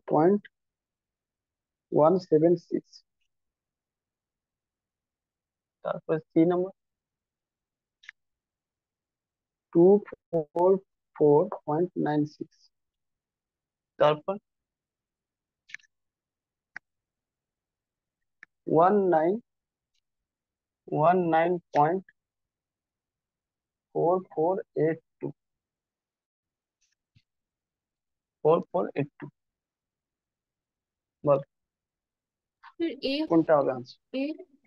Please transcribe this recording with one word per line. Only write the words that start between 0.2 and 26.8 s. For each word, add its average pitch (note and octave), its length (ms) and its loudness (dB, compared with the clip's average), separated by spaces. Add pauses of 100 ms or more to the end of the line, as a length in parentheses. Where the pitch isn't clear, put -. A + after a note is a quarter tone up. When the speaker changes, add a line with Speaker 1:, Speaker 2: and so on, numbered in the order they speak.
Speaker 1:
ওয়ান D3+ 200 4 (160)
সেভেন D#3+ 240 2 (140)
সিক্স। - 260 -8 (3000)
তারপর - 320 -6 (140)
সি E3 100 0 (100)
নাম্বার F3+ 220 -4 (3000)
টু E3+ 120 6 (220)
ফোর E3+ 640 -2 (460)
ফোর D3 240 4 (240)
পয়েন্ট E3 260 -4 (160)
নাইন D3+ 140 -2 (140)
সিক্স। - 220 -18 (1400)
তারপর D3+ 360 0 (4000)
ওয়ান F3 220 4 (200)
নাইন, D#3+ 180 0 (1600)
ওয়ান E3 200 4 (180)
নাইন E3+ 180 2 (220)
পয়েন্ট D#3 300 0 (1900)
ফোর D#3 200 0 (180)
ফোর E3 220 -2 (300)
এইট D#3+ 140 -2 (220)
টু। C#3 80 -8 (3250)